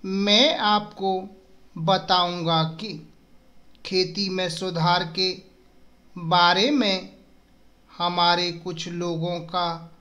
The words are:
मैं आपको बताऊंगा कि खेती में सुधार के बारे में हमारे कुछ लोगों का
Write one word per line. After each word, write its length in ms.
मैं 520
आपको 640
बताऊंगा 840
कि 500
खेती 440
में 200
सुधार 640
के 320
बारे 540
में 460
हमारे 540
कुछ 360
लोगों 520
का 600